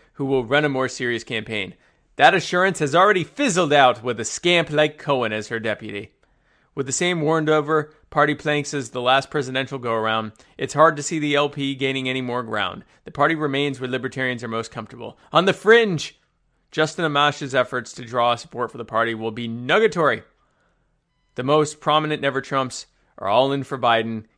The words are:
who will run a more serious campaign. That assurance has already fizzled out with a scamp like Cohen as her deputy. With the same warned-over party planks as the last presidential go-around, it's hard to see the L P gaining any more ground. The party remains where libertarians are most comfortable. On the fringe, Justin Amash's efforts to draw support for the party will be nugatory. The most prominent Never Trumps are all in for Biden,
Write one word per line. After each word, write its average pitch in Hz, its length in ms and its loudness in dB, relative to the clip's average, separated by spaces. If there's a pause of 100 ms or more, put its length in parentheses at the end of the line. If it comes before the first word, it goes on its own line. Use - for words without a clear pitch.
(140)
who 139 120 -6
will 135 200 0
run 143 200 2
a 147 40 2
more 131 200 -2
serious 120 340 -4
campaign. 110 500 -6 (440)
That 165 180 6
assurance 180 420 0
has 143 160 -2
already 185 300 4
fizzled 175 500 0
out 127 300 6
with 120 160 -4
a 110 60 -6
scamp 170 440 0
like 151 300 0
Cohen 123 340 0
as 107 140 -4
her 117 120 -6
deputy. 107 520 -6 (640)
With 135 100 -6
the 127 80 -8
same 175 280 -2
warned-over 151 720 0 (160)
party 147 260 2
planks 147 380 -2
as 131 180 -6
the 127 100 -6
last 131 280 2
presidential 131 500 -4
go-around, 110 520 -2 (260)
it's - 180 -6
hard 156 200 6
to 143 80 -8
see 160 160 -4
the 147 160 0
L 143 140 2
P 139 260 -6
gaining 135 320 -4
any 131 140 -2
more 123 200 -4
ground. 101 440 -4 (180)
The - 80 -16
party 156 240 2
remains 139 460 -2
where 131 80 -4
libertarians 127 560 -4
are - 20 -8
most 113 240 -6
comfortable. 113 460 -14 (160)
On 165 100 4
the 190 80 4
fringe, 202 680 2 (500)
Justin 156 320 -2
Amash's 147 500 0
efforts 123 400 -2
to 127 120 -14
draw 120 300 0
support 117 360 -8
for 123 60 -16
the 117 80 -10
party 113 280 0
will 110 180 -4
be 117 160 -8
nugatory. 143 760 0 (1120)
The 127 80 -6
most 151 380 2
prominent 151 400 0
Never 135 180 -2
Trumps 135 460 -4 (320)
are 95 100 -6
all 127 240 4
in 139 120 -2
for 135 140 -8
Biden, 113 480 0 (120)